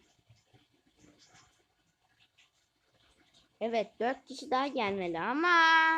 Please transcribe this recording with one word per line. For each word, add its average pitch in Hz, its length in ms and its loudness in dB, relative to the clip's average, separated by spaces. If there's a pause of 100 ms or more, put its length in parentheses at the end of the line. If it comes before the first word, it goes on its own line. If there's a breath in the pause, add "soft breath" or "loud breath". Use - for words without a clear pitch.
(3500)
Evet, 220 400 -4
dört 247 240 -4
kişi 277 260 -12
daha 262 160 0
gelmeli 196 540 -4
ama 269 280 -2 (500)